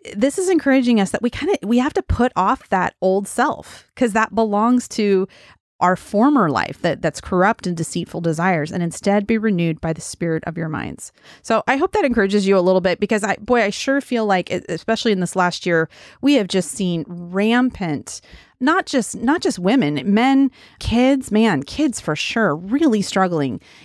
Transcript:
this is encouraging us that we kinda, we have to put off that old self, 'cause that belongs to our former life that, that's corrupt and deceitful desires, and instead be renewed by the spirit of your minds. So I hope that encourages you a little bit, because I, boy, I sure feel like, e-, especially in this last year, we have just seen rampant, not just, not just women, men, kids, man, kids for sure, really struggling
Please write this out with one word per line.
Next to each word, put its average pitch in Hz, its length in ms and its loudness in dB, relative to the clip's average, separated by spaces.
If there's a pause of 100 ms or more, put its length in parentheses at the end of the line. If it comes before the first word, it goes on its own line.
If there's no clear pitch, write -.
(160)
this 254 220 0
is 370 100 0
encouraging 262 540 4
us 190 100 0
that - 100 -4
we 240 80 0
kinda, 349 340 -2
we 226 160 2
have 269 140 0
to - 100 -2
put - 320 0
off 196 340 0
that 185 320 0
old 190 260 2
self, - 680 -4
'cause 233 180 0
that 220 200 0
belongs 220 560 2
to 196 380 2 (520)
our 180 160 2
former 226 520 2
life 120 360 -2
that, 170 180 -2
that's 160 180 -4
corrupt 190 460 0
and 180 100 -4
deceitful 165 460 -6
desires, 165 500 -2
and 175 120 -4
instead 196 420 -2
be 226 140 0
renewed 170 420 -2
by 165 100 -4
the 160 80 -6
spirit 160 460 -6
of 165 100 -8
your 165 140 -6
minds. - 420 -10 (300)
So 220 260 0
I 269 100 2
hope 339 160 -2
that 415 120 2
encourages 202 400 2
you 196 100 4
a 185 60 4
little 185 200 4
bit, 175 180 0
because 208 240 0
I, 202 140 -2
boy, 233 260 0
I 202 80 -2
sure 277 280 -2
feel 233 280 -2
like, 185 240 0
e-, - 180 -4
especially 220 420 -2
in 190 100 0
this 175 140 -4
last 180 300 0
year, 165 240 2 (320)
we 277 140 4
have 208 120 2
just 185 220 -2
seen 175 380 -4
rampant, 185 1120 -2 (380)
not 320 260 2
just, - 320 -4
not 294 240 0
just 320 160 -2
women, 175 480 2
men, 262 460 4 (280)
kids, 254 520 0
man, 208 320 2
kids 285 360 -4
for 151 160 -4
sure, 185 400 -2
really 214 460 0
struggling 170 580 -2 (260)